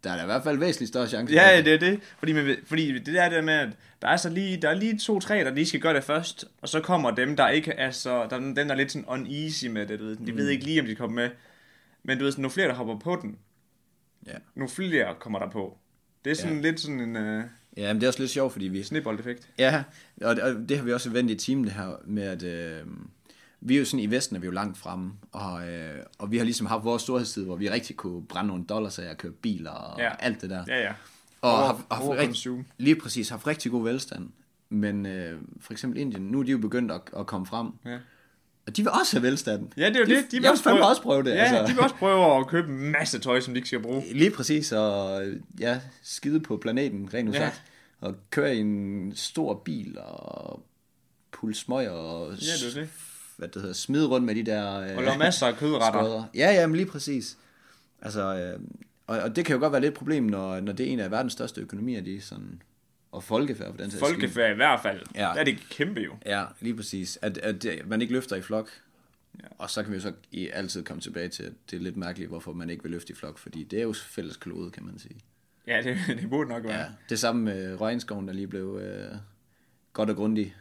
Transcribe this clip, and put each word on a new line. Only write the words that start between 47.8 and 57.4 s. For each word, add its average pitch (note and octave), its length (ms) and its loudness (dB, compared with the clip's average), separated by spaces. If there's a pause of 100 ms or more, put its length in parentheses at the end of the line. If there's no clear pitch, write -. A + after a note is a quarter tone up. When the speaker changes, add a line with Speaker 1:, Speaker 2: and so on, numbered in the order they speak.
Speaker 1:
Og G2 160 -6 (140)
køre C#3+ 260 2
i - 40 0
en G2+ 560 -2
stor - 380 -2 (100)
bil, C3 340 -6
og - 680 -12 (680)
pulle G#2+ 220 -6
smøger, B2+ 360 -4
og E2 400 -8
Speaker 2:
Ja, G2 60 -10
det C#3 400 -4
er D3 40 -6
det. D#3 80 -8
Speaker 1:
s-, - 480 -20
hvad E2+ 120 -12
det F#2+ 140 -10
hedder, F#2 120 -8
smide D3 340 2
rundt B2 180 4
med G#2+ 80 0
de A#2 80 -2
der, G#2 380 -2
øh, F#2+ 160 -6
Speaker 2:
Og B2 60 -2
lave C3+ 160 2
masser D#3+ 280 4
af A#2 100 2
kødretter. A2+ 440 2
Speaker 1:
skodder. A2 240 0 (100)
Ja, E3 180 6
ja, F3 140 8
men D#3+ 100 2
lige F#3 100 2
præcis. C#3+ 520 -6 (640)